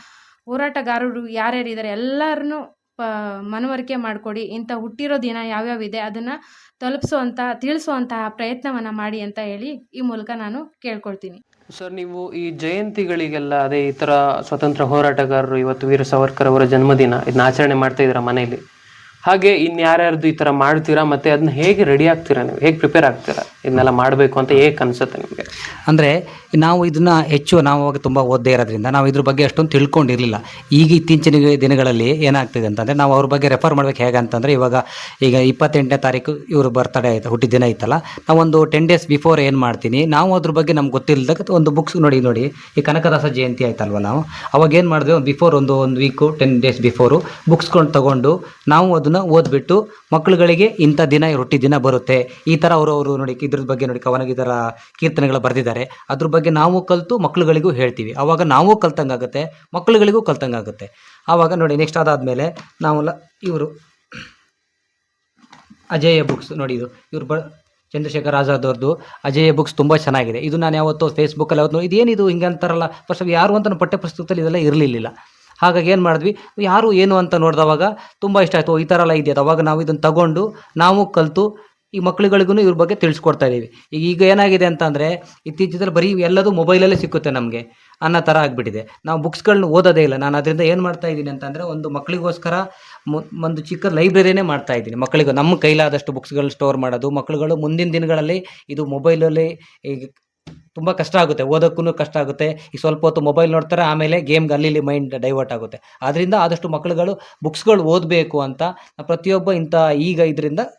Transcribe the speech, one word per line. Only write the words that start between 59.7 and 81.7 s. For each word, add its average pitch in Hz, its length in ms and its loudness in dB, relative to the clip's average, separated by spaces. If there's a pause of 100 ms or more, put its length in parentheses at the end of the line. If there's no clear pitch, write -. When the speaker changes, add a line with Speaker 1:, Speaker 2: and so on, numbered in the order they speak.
Speaker 3:
ಮಕ್ಕಳುಗಳಿಗೂ 208 480 4
ಕಲ್ತಂಗಾಗುತ್ತೆ. 117 680 -6 (380)
ಆವಾಗ 165 260 4
ನೋಡಿ, 160 220 0
ನೆಕ್ಸ್ಟ್ 156 220 -2
ಅದಾದ್ಮೇಲೆ 147 600 -2 (240)
ನಾವು 151 200 0
ಲ-, 151 80 -4 (340)
ಇವರು 160 260 -4 (2250)
ಅಜೇಯ 160 300 4
ಬುಕ್ಸ್ 139 300 -4
ನೋಡಿ, 139 220 -6
ಇದು 120 140 -6
ಇವ್ರು - 380 -14
ಬ-, 156 140 -4 (540)
ಚಂದ್ರಶೇಖರ್ 147 420 -4
ಆಜಾದ್ 139 300 0
ಅವ್ರದ್ದು 131 280 -2 (300)
ಅಜೇಯ 151 280 2
ಬುಕ್ಸ್ 151 240 -2
ತುಂಬ 151 200 4
ಚೆನ್ನಾಗಿದೆ. 127 440 -2
ಇದು 151 180 -4
ನಾನು 160 180 -2
ಯಾವತ್ತೋ 156 320 0
Facebook-ಅಲ್ಲಿ 151 500 -2
ಯಾವತ್ತೋ, 151 240 2
"ಇದೇನಿದು 202 460 2
ಹಿಂಗೆ 175 180 0
ಅಂತಾರಲ್ಲ?" 170 420 -2
ಫಸ್ಟ್ 180 400 -8
ಯಾರು 175 280 2
ಅಂತ 214 120 0
ನಮ್ಮ 185 120 -4
ಪಠ್ಯ 180 180 -2
ಪುಸ್ತಕದಲ್ಲಿ 170 440 -6
ಇದೆಲ್ಲ 160 160 0
ಇರಲಿಲ್ಲ. 143 500 -2 (540)
ಹಾಗಾಗಿ 175 280 2
ಏನ್ 190 140 2
ಮಾಡಿದ್ವಿ, 170 340 0 (240)
ಯಾರು 208 320 2
ಏನು 190 220 4
ಅಂತ 180 200 0
ನೋಡ್ದವಾಗ 156 480 2 (380)
ತುಂಬ 196 200 2
ಇಷ್ಟ 175 140 2
ಆಯ್ತು, 165 180 0
"ಓ, 160 60 2
ಈ 160 60 -2
ಥರ 175 140 2
ಎಲ್ಲ 170 120 2
ಇದೆಯಾ?" 143 300 0
ಅವಾಗ 156 200 2
ನಾವು 156 200 0
ಇದನ್ನ 156 160 -2
ತಗೊಂಡು 165 560 2 (240)
ನಾವು 190 340 2
ಕಲ್ತು 180 560 0 (260)